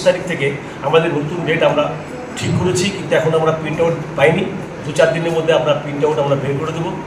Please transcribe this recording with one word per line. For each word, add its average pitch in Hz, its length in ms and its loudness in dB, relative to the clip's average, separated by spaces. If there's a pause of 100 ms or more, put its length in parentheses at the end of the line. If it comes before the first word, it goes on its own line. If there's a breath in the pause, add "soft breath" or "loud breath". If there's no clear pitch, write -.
তারিখ 180 260 4
থেকে 139 160 -2 (360 loud breath)
আমাদের 160 320 4
নতুন 151 320 -2
ডেট 156 160 2
আমরা 147 220 4 (520)
ঠিক - 220 -2
করেছি, 180 320 0
কিন্তু 156 240 -4
এখন 160 200 2
আমরা 160 180 2
প্রিন্ট 156 280 -4
আউট 165 140 2 (220)
পাইনি। 170 280 4 (400)
দু 139 80 -8
চার 160 200 4
দিনের 170 240 0
মধ্যে 160 160 2
আমরা 151 220 4
প্রিন্ট 143 300 -4
আউট 151 140 2
আমরা 139 240 2
বের 139 160 -2
করে 160 140 -4
দেবো। 160 180 -4 (160)